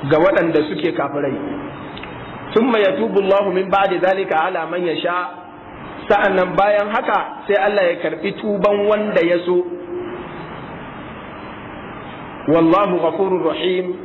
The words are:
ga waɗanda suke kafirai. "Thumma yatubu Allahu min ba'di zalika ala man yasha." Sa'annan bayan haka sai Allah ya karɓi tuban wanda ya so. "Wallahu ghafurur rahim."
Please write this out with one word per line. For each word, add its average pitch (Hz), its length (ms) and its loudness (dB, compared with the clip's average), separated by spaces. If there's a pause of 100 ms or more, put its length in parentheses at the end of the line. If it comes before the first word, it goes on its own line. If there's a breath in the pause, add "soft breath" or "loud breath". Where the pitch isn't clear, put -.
(100)
ga 156 80 6
waɗanda 170 500 4
suke 160 240 -2
kafirai. 143 420 -2 (1200)
"Thumma 233 240 4
yatubu 196 420 4
Allahu 196 320 4
min 185 180 0
ba'di 190 280 2
zalika 185 460 2
ala 175 220 -2
man 175 180 -2
yasha." 175 440 0 (800)
Sa'annan 190 460 2
bayan 208 380 4
haka 220 560 -2
sai 202 80 4
Allah 202 340 2
ya 170 140 -2
karɓi 160 320 -4
tuban 202 500 2
wanda 202 380 2
ya 175 200 4
so. 180 200 2 (3000)
"Wallahu 175 500 4
ghafurur 170 480 0
rahim." 180 540 -2